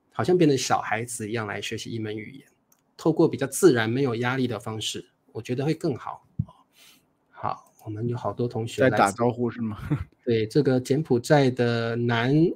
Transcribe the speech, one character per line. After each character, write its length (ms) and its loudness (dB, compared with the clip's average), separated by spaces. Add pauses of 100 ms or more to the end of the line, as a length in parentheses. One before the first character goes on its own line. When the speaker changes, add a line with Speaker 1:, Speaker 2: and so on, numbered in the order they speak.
(120)
Speaker 1:
好 120 -4
像 140 4
变 120 6
成 80 4
小 220 0
孩 260 -4
子 240 -8
一 20 -10
样 160 -4
来 140 -6
学 160 -6
习 140 -12
一 80 -6
门 160 -6
语 160 -12
言， 120 -20 (540)
透 160 2
过 140 4
比 100 -6
较 100 -2
自 260 6
然、 160 2
没 140 0
有 120 -2
压 220 -2
力 100 0
的 120 -6
方 220 -8
式， 240 -8 (260)
我 100 -10
觉 140 -6
得 100 -2
会 80 0
更 220 -2
好。 300 -12 (1040)
好， 420 -10 (100)
我 60 -12
们 180 -6
有 80 -4
好 160 -6
多 160 -4
同 200 -6
学 160 -2
来 60 6
自 20 4
Speaker 2:
在 80 0
打 120 4
招 200 0
呼 180 -2
是 120 -8
吗？ 160 -6 (240)
<laughs> 220 -18
Speaker 1:
对， 220 0
这 160 2
个 180 2
柬 220 0
埔 180 0
寨 300 4
的 460 0
南 400 2 (200)